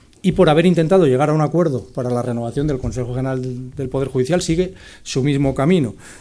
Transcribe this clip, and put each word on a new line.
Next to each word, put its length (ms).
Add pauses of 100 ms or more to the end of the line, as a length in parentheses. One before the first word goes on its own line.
(220)
y 120
por 160
haber 160
intentado 400
llegar 240
a 40
un 80
acuerdo 520
para 160
la 120
renovación 460
del 120
Consejo 340
General 280 (340)
del 140
Poder 180
Judicial, 340
sigue 320 (300)
su 180
mismo 320
camino. 420 (260)